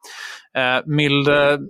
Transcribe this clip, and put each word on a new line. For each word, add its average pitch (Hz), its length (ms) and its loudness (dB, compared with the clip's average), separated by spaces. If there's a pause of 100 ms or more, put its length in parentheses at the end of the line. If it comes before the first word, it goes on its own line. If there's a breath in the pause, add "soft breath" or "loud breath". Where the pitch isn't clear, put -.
(580 loud breath)
Eh, 127 280 0
Mild, 147 420 0
eh, 143 300 4 (120)